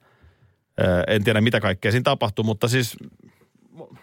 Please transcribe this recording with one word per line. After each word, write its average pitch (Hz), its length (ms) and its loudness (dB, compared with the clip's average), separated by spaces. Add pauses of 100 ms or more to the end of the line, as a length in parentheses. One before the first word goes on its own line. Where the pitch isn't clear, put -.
(800)
Ö, 90 260 2
en 104 180 0
tiedä, 110 160 2
mitä 117 200 2
kaikkea 98 320 -2
siinä 123 120 0
tapahtui, 117 400 0
mutta 110 240 0
siis 123 280 -2 (760)
m-, - 300 -20